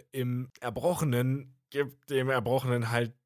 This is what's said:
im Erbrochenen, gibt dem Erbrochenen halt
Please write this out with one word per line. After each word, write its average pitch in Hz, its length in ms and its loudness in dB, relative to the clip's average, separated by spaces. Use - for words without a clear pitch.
im 123 360 -4
Erbrochenen, 131 1000 0
gibt - 400 -4
dem 131 200 2
Erbrochenen 123 600 0
halt 117 220 0